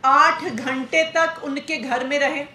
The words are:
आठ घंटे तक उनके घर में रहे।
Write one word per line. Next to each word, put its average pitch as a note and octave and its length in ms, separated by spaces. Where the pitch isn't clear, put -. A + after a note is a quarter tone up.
आठ C#4 400
घंटे C4 680
तक E4 320
उनके C#4+ 340
घर B3+ 280
में C#4+ 120
रहे। C#4 260